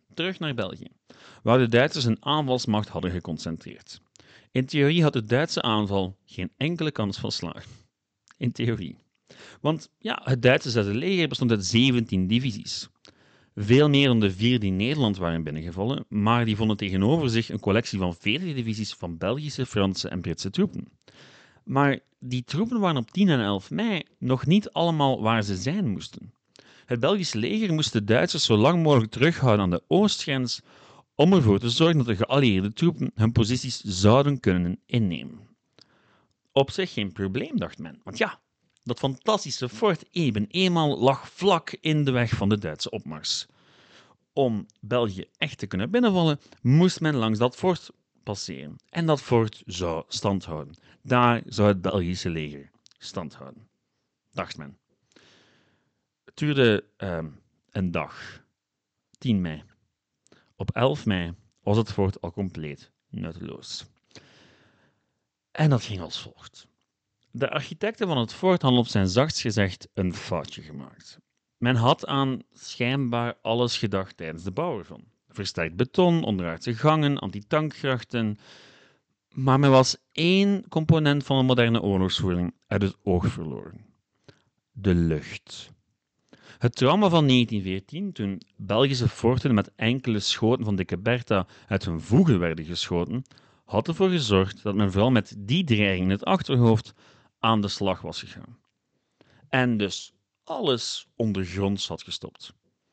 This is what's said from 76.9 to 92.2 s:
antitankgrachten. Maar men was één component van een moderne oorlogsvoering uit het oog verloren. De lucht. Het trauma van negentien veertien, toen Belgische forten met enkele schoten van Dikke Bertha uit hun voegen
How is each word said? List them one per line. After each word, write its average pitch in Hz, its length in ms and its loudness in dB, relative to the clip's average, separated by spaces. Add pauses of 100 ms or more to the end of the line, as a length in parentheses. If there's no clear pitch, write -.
antitankgrachten. 117 1200 -4 (920)
Maar 135 300 2
men 143 120 6
was 131 260 6 (160)
één 190 560 2
component 151 560 2
van 139 120 0
een 131 100 4
moderne 117 360 4
oorlogsvoering 92 720 0 (120)
uit 104 160 0
het 95 200 -2
oog 90 240 0
verloren. 67 580 -8 (880)
De 98 220 2
lucht. - 760 -2 (880)
Het - 180 0
trauma 180 320 4
van 165 180 4
negentien 113 360 2
veertien, 98 500 -8
toen 98 300 -6 (140)
Belgische 117 520 2
forten 123 460 2
met 98 200 2
enkele 113 460 -2
schoten 113 440 0
van 104 120 0
Dikke 90 220 -4
Bertha 117 480 0 (200)
uit - 180 -2
hun 82 160 -4
voegen 127 380 4